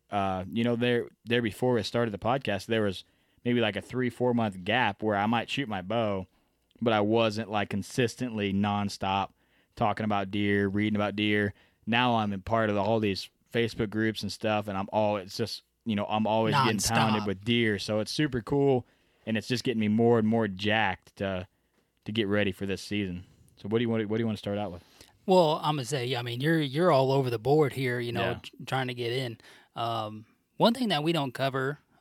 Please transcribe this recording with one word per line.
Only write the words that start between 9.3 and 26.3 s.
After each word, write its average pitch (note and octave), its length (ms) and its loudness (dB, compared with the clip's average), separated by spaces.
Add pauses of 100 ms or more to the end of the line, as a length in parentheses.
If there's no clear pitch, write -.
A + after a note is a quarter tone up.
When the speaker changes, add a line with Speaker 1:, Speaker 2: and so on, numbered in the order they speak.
Speaker 1:
talking A2 300 0
about G2+ 260 -2
deer, G2+ 380 2
reading G#2 280 0
about G2+ 200 -2
deer. G#2 380 2 (320)
Now A#2+ 300 2
I'm G#2 160 0
in G2 100 -6
part A2 280 0
of G#2 60 0
all G#2+ 240 0
these G2+ 280 -2 (240)
Facebook A#2 380 -2
groups A2 320 -2
and G2+ 80 -6
stuff, G#2+ 380 -2
and F#2+ 100 -4
I'm G2 140 -6
all, G#2 240 2
it's F#2+ 200 -10
just, - 260 -6 (220)
you A2 120 -2
know, G#2 120 -2
I'm G#2+ 200 0
always A2 260 2
getting A2 240 4
Speaker 2:
Nonstop. G2 160 0
Speaker 1:
pounded G#2+ 320 2
with G2 180 -4
deer. A2+ 360 2
So G#2+ 180 -2
it's G#2+ 140 -4
super C3 280 -2
cool, C#3 460 2 (400)
and A2+ 100 0
it's G#2 120 -4
just A#2+ 160 -2
getting A2+ 160 0
me G#2+ 80 2
more A#2 320 6
and G#2+ 80 2
more A2+ 180 2
jacked G2+ 680 0
to, F#2+ 320 -4 (560)
to G#2+ 80 -8
get G#2+ 160 0
ready G2+ 240 2
for G2+ 140 -6
this F#2+ 140 -4
season. F#2+ 440 -4 (320)
So - 120 -12
what A2 100 0
do A#2+ 40 2
you A#2 60 0
want, A2+ 200 0
what A2 100 -2
do A#2 40 -2
you A#2 40 0
wanna G#2+ 120 -2
start G2+ 200 -6
out G#2 140 -6
with? F2 120 -16 (400)
Speaker 2:
Well, E3 380 4
I'm D3+ 140 0
gonna C3+ 80 -4
say, B2 220 -4
yeah, C3 120 -2
I B2 40 -6
mean, A#2+ 180 -6